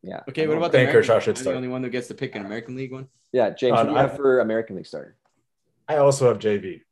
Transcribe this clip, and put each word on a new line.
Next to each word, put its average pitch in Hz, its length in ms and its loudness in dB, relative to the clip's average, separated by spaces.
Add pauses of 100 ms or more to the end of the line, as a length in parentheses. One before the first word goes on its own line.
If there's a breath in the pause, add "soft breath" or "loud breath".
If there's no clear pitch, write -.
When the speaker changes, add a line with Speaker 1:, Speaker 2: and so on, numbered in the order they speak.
Speaker 1:
Yeah. 92 260 -14
Speaker 2:
Okay, 156 180 -4
what 156 100 0
about 170 160 -2
the - 60 4
Speaker 3:
Clayton 127 120 4
Speaker 2:
American 120 100 8
Speaker 3:
Kershaw 113 140 2
Speaker 2:
League? 101 80 4
Speaker 3:
should - 80 -2
Speaker 2:
Am 101 40 -2
I - 40 -6
the - 40 -10
Speaker 3:
start. 135 140 -2
Speaker 2:
only 127 120 -6
one 127 140 -6
that 123 80 -6
gets 120 180 -6
to 104 60 -14
pick 131 220 -10
an 101 100 -10
American 117 300 -10
League 131 160 -10
one? 131 160 -14 (240)
Speaker 1:
Yeah, 113 180 2
James, 123 280 2
Speaker 3:
Uh, 113 40 4
Speaker 1:
who - 60 2
do 151 40 -4
you 151 60 2
Speaker 3:
I 131 40 4
Speaker 1:
have 139 140 0
for 131 240 4
American 110 360 -2
League 80 100 -14
starter? 73 300 -16 (720)
Speaker 3:
I 156 80 -2
also 139 320 4
have 107 100 2
J 104 200 0
V. 92 340 -10